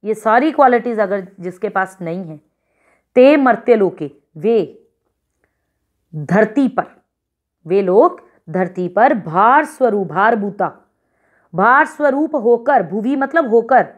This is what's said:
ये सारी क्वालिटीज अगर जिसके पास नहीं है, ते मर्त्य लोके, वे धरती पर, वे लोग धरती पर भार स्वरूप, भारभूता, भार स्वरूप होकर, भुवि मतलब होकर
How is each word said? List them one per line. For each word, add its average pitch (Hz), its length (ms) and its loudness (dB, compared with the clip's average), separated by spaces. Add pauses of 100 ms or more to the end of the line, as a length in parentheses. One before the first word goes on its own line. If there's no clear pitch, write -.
ये 214 100 -4
सारी 233 380 0
क्वालिटीज 240 460 2
अगर 196 280 -4 (140)
जिसके 180 280 -10
पास 190 340 -6
नहीं 175 220 -8
है, 156 160 -16 (760)
ते 269 220 6
मर्त्य 247 380 2
लोके, 175 360 -2 (260)
वे 185 500 -4 (1300)
धरती 214 540 0
पर, - 160 -6 (800)
वे 190 160 0
लोग 214 380 0 (300)
धरती 180 380 -6
पर 226 260 2
भार 208 500 2
स्वरूप, 208 420 -2
भारभूता, 196 840 -4 (600)
भार 247 320 2
स्वरूप 294 480 -2
होकर, 240 480 0
भुवि 208 340 -6
मतलब 269 320 -2
होकर 226 380 2 (120)